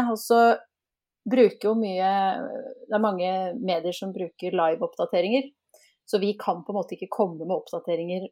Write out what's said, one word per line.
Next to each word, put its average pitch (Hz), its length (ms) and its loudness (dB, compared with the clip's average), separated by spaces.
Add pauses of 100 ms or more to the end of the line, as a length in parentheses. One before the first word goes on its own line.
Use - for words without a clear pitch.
Og 220 80 -2
så 233 220 2 (880)
bruker 226 380 4
jo 220 100 2
mye, 190 360 0 (720)
det 214 80 -2
er 214 80 2
mange 185 300 0 (260)
medier 175 340 -2
som 190 220 -8
bruker 185 400 -6
live-oppdateringer, 175 960 0 (560)
så 208 160 0
vi 208 160 2
kan 175 240 -2
på - 80 -8
en 202 80 -2
måte 185 160 -6
ikke - 160 -12
komme 165 320 -2
med 180 160 -2
oppdateringer 175 720 -4